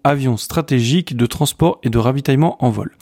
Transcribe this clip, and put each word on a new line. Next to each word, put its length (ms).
avion 320
stratégique 800
de 100
transport 560
et 80
de 80
ravitaillement 680
en 60
vol. 220